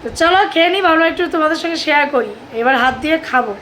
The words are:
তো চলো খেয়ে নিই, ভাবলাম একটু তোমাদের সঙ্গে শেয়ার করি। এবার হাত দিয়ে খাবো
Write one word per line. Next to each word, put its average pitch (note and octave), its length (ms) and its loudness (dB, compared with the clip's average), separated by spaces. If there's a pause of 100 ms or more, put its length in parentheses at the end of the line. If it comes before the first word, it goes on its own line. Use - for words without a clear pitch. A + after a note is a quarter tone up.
তো A#3+ 60 -6
চলো E4+ 300 2 (120)
খেয়ে E4 180 2
নিই, F#4+ 120 -2
ভাবলাম E4 260 4
একটু E4+ 200 -2
তোমাদের D#4+ 280 0
সঙ্গে E4 220 -6
শেয়ার D4 320 0
করি। A#3 220 -2 (220)
এবার A#3+ 220 2
হাত B3+ 260 2
দিয়ে D#4 160 0
খাবো B3 440 -2